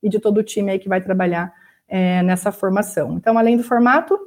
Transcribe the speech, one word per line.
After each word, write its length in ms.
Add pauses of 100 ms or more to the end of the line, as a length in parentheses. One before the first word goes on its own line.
e 80
de 80
todo 200
o 40
time 280
aí 80
que 100
vai 120
trabalhar, 500 (380)
é, 340
nessa 300
formação. 640
Então, 220
além 180
do 60
formato 640